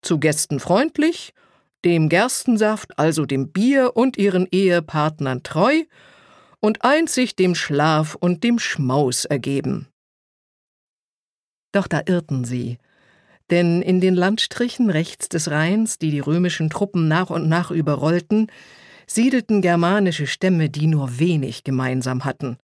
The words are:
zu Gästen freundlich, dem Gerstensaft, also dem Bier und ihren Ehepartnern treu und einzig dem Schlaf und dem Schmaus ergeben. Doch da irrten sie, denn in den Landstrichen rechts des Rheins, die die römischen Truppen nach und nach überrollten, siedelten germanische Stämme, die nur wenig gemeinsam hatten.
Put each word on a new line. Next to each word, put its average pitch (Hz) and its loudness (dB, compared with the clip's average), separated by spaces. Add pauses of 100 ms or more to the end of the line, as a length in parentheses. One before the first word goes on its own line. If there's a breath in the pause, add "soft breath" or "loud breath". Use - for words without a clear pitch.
zu 160 -2
Gästen 151 0
freundlich, 302 0 (520 soft breath)
dem 165 4
Gerstensaft, 214 0
also 156 0
dem 135 -4
Bier 254 2
und 247 2
ihren 185 2
Ehepartnern 156 0
treu 262 0 (800 soft breath)
und 214 0
einzig 285 2
dem 180 2
Schlaf 156 0
und 175 -2
dem 233 2
Schmaus 131 0
ergeben. 139 -4 (1800)
Doch 196 0
da 147 -2
irrten 160 -2
sie, 120 -6 (720 soft breath)
denn 175 2
in 185 2
den 185 2
Landstrichen 220 0
rechts 160 -4
des 160 -4
Rheins, 180 0
die 156 -2
die 147 -2
römischen 165 0
Truppen 175 -2
nach 175 0
und 160 -2
nach 170 0
überrollten, 160 0 (640 loud breath)
siedelten 226 0
germanische 175 2
Stämme, 170 0
die 147 -2
nur 135 0
wenig 147 -2
gemeinsam 131 -2
hatten. 131 -6